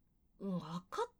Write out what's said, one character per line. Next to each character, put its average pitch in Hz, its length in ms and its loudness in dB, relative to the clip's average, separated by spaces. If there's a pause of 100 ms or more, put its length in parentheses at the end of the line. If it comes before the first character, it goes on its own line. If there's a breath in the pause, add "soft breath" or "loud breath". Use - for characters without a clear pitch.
(400)
わ 175 480 -2
か 427 140 2
っ 480 180 2